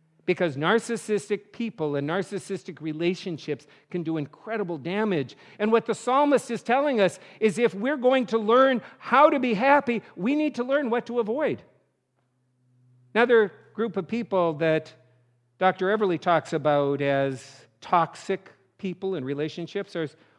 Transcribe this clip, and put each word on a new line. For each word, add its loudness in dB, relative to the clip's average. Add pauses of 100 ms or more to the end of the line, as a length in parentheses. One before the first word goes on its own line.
(260)
Because 0
narcissistic -2
people -6
and -2
narcissistic -8
relationships -6 (240)
can -6
do -4
incredible -6
damage. -2 (240)
And 2
what 4
the -2
psalmist 2
is -6
telling 2
us 2 (200)
is 2
if 2
we're -2
going 2
to -2
learn 4 (180)
how 6
to 2
be 0
happy, 2 (120)
we -2
need -2
to -6
learn -2
what -2
to -4
avoid. -4 (1500)
Another 4 (220)
group -4
of -6
people -2
that 0 (680)
Doctor 2
Everly 0
talks 0
about 0
as -2 (140)
toxic -2 (260)
people -6
in -6
relationships -8
are -4 (300)